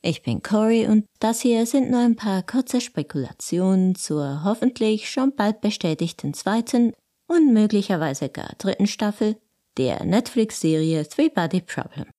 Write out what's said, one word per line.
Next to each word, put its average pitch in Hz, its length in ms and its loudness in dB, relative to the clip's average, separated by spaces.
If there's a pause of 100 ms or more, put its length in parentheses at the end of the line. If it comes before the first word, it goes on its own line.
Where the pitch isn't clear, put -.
Ich - 220 -4
bin - 220 -4
Cory 220 420 2
und 214 200 4 (120)
das 226 220 0
hier 233 260 2
sind 262 240 0
nur 254 80 2
ein 240 160 4
paar 196 300 -2
kurze 254 360 -2
Spekulationen 185 1160 0
zur 147 480 -4
hoffentlich 220 680 0
schon 269 240 0
bald 214 260 0
bestätigten 165 760 -4
zweiten 233 580 0 (340)
und 320 260 4
möglicherweise 196 760 0
gar - 280 -12
dritten 196 300 -2
Staffel 214 520 -2 (380)
der 127 280 0
Netflix-Serie 160 1040 0
Three 302 220 0
Body 180 320 -2
Problem. - 440 -10 (120)